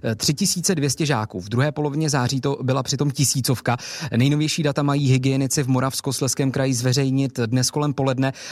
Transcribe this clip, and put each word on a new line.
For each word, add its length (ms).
eh, 120
tři 200
tisíce 400
dvě 160
stě 160
žáků. 340
V 80
druhé 240
polovině 380
září 300
to 220
byla 200
přitom 280
tisícovka. 680
Nejnovější 460
data 200
mají 260
hygienici 540
v 60
Moravskoslezském 840
kraji 240
zveřejnit 720
dnes 240
kolem 240
poledne, 380